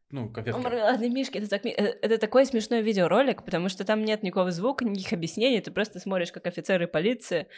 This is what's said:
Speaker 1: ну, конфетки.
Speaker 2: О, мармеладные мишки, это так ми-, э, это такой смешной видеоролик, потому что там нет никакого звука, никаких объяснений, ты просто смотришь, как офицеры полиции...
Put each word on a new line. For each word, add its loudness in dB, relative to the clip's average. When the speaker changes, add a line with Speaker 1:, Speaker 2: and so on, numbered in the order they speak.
Speaker 1:
ну, -8
конфетки. -4
Speaker 2:
О, -4
мармеладные 2
мишки, -4
это -4
так -2
ми-, -4
э, 2
это 2
такой 4
смешной 0
видеоролик, 2
потому -2
что -6
там 0
нет -2
никакого 0
звука, -2
никаких -2
объяснений, 0
ты -10
просто -4
смотришь, -2
как -10
офицеры 0
полиции... -2